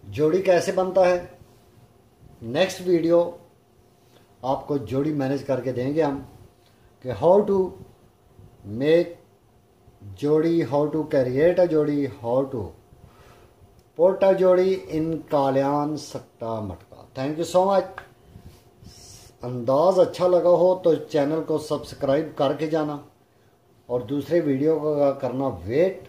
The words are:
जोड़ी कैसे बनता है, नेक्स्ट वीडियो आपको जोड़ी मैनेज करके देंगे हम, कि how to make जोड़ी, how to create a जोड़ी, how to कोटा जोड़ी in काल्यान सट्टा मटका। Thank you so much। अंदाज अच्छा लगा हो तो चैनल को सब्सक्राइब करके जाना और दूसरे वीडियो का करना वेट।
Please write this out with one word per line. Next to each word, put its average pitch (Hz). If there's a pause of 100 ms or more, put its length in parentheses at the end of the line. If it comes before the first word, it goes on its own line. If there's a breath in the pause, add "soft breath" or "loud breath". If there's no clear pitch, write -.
जोड़ी 156
कैसे 185
बनता 185
है, 180 (1040)
नेक्स्ट 151
वीडियो 170 (1200 soft breath)
आपको 143
जोड़ी 135
मैनेज 139
करके 127
देंगे 135
हम, 139 (840 soft breath)
कि 127
how 160 (100)
to 202 (1200)
make 165 (1000)
जोड़ी, 156
how 143
to 156
create 143
a 180
जोड़ी, 147 (120)
how 117 (100)
to 120 (1300 soft breath)
कोटा 190
जोड़ी 185 (200)
in 160 (240)
काल्यान 143
सट्टा 117
मटका। -
Thank 147
you 165
so 180
much। 190 (1400 loud breath)
अंदाज 135
अच्छा 175
लगा 175
हो 180 (100)
तो 160
चैनल 151
को 156
सब्सक्राइब 143
करके 147
जाना 151 (840 soft breath)
और 120
दूसरे 143
वीडियो 151
का 147
करना 131
वेट। 123